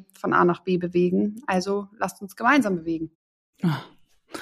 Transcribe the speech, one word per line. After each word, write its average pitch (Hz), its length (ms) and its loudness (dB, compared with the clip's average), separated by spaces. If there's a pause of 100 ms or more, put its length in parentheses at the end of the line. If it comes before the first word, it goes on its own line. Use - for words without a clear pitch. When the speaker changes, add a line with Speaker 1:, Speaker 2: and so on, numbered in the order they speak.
(160)
Speaker 1:
von - 160 -2
A 180 120 6
nach 175 160 2
B 185 160 0
bewegen. 180 720 0
Also 196 400 -2 (100)
lasst - 240 -6
uns 196 140 -16
gemeinsam 226 400 2
bewegen. 160 340 -6 (520)
Speaker 2:
Ah, 151 180 0 (600)